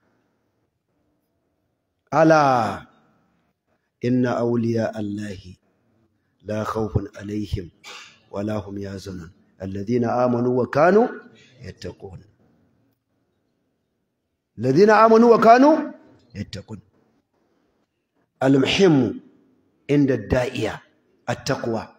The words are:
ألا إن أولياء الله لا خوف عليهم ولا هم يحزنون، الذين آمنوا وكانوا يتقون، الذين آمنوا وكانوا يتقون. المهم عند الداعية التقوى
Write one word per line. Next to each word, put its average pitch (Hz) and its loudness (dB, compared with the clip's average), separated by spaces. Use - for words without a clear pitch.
ألا 135 2
إن 123 0
أولياء 113 -4
الله 104 -10
لا 107 -8
خوف 104 -6
عليهم 101 -10
ولا 104 -6
هم 101 -10
يحزنون، 95 -14
الذين 101 -4
آمنوا 123 0
وكانوا 185 2
يتقون، 92 -16
الذين 135 4
آمنوا 220 6
وكانوا 254 6
يتقون. - -14
المهم 135 2
عند 139 2
الداعية 113 -4
التقوى 117 -6